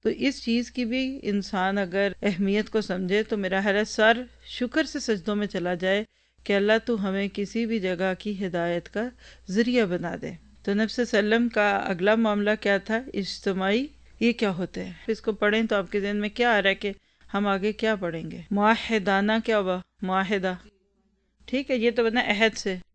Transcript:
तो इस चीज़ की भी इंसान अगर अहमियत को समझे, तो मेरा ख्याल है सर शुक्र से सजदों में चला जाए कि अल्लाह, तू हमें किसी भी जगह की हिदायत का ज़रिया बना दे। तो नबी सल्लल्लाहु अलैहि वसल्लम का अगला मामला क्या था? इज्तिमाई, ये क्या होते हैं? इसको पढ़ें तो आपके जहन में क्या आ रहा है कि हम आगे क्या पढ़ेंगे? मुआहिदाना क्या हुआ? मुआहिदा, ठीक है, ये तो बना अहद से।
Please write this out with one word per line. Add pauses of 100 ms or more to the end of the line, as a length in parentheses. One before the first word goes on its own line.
तो
इस
चीज़
की
भी
इंसान
अगर
अहमियत
को
समझे,
तो
मेरा
ख्याल
है
सर (220)
शुक्र
से
सजदों
में
चला
जाए (400)
कि
अल्लाह,
तू
हमें
किसी
भी
जगह
की
हिदायत
का (380)
ज़रिया
बना
दे। (280)
तो
नबी
सल्लल्लाहु
अलैहि
वसल्लम
का
अगला
मामला
क्या
था? (100)
इज्तिमाई, (320)
ये
क्या
होते
हैं?
इसको
पढ़ें
तो
आपके
जहन
में
क्या
आ
रहा
है
कि (380)
हम
आगे
क्या
पढ़ेंगे?
मुआहिदाना
क्या
हुआ? (220)
मुआहिदा, (880)
ठीक
है,
ये
तो
बना
अहद
से। (120)